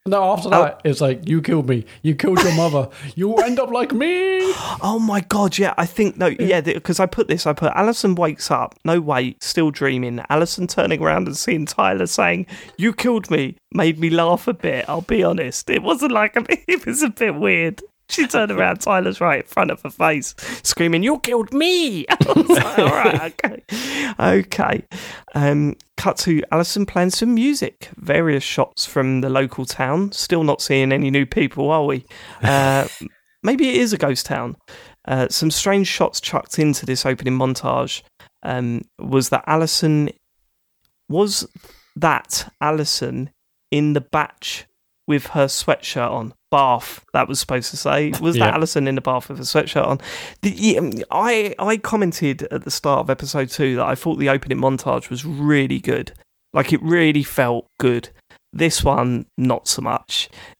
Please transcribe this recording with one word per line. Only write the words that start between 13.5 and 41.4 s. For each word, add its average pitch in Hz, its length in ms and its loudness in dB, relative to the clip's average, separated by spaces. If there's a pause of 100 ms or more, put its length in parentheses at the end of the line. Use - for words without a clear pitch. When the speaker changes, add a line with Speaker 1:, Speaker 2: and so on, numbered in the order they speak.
Speaker 2:
made 160 260 2
me 165 120 0
laugh 170 380 2
a 254 60 2
bit, 147 360 -4
I'll 156 120 -2
be 202 220 0
honest." 165 460 -2
It - 140 2
wasn't 269 280 0
like, 214 240 0
a, 240 120 0
<laughs> - 240 -2
it 359 140 0
was - 160 -4
a 285 80 2
bit 214 260 -2
weird. 170 460 0 (320)
She 302 140 0
turned 220 240 0
around, 185 300 0
Tyler's 190 380 0
right 165 220 2
in - 60 -12
front - 240 0
of - 100 -8
her - 80 -10
face, - 460 -2 (280)
screaming, 170 400 0
"You 269 160 0
killed 240 340 -2
me!" 311 540 0
<laughs> - 20 2
I - 80 2 (180)
was 320 140 4
like, - 300 2
"All 160 100 6
right, 165 440 0 (100)
okay." - 200 -6 (560)
Okay. - 640 0 (520)
Um, 147 400 2 (220)
cut 190 220 -2
to 160 220 0 (100)
Alison 170 340 0
playing 180 260 0
some 233 220 2
music. 269 640 -2
Various 147 460 2
shots - 420 -2
from 131 360 0
the 135 80 -2
local 135 360 0
town. 156 460 -2
Still 170 320 0
not 147 180 2
seeing 135 300 2
any 139 200 0
new 139 140 2
people, 143 460 0
are 156 140 2
we? 135 200 -2 (360)
Uh, 135 460 4 (280)
<laughs> - 280 -18
maybe 262 260 2
it 254 80 2
is 233 160 2
a 185 40 0
ghost 139 280 0
town. 123 300 -6 (500)
Uh, 131 240 0
some 160 220 0
strange 196 360 2
shots - 340 0
chucked - 380 -6
into 151 260 2
this 127 200 -2
opening 131 320 0
montage, 127 640 -2 (400)
um, 123 380 -4 (180)
was 135 300 0
that - 180 0
Alison, 156 600 2 (1000)
was 196 380 0 (480)